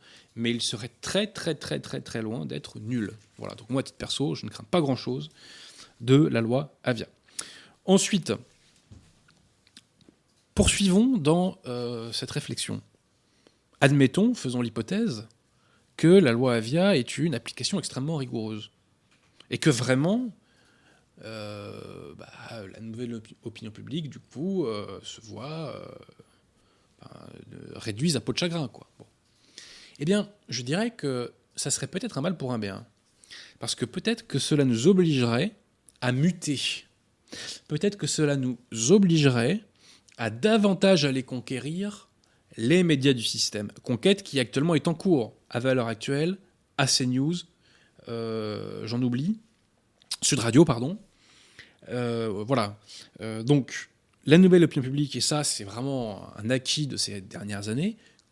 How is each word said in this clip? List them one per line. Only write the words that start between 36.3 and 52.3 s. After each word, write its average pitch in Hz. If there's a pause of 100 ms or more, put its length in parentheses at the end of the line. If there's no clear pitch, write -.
Peut-être 202
que 180
cela 147
nous 127 (320)
obligerait 160 (580)
à 113
davantage 196
aller 131
conquérir 135 (480)
les 151
médias 143
du 120
système. 104 (120)
Conquête 190
qui -
actuellement 143
est 147
en 165
cours, 143 (140)
à 120
valeur 127
actuelle, 143 (380)
A 139
C 127
News, 135 (760)
euh, 107
j'en 120
oublie, 135 (800)
Sud 135
Radio, 117
pardon. 139 (920)
Euh, 113